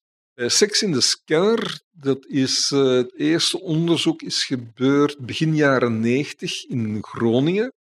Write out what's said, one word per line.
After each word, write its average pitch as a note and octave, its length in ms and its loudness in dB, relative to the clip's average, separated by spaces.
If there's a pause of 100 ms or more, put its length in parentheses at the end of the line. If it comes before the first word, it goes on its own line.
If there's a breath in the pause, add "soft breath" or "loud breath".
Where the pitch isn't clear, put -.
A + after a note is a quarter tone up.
(340)
Eh, A#2+ 140 -4
seks - 340 2
in G#3 100 0
de B2+ 100 0
scanner, F#3+ 800 0 (100)
dat C3+ 340 -4
is, - 480 -2
eh, C#3 100 4
het B2+ 320 2
eerste D#3 460 -2
onderzoek E3 600 0
is - 220 -4
gebeurd C3+ 800 0
begin D#3 300 -2
jaren B2 440 2
negentig C3 640 -2
in A2 380 -4
Groningen. D#3 720 0 (140)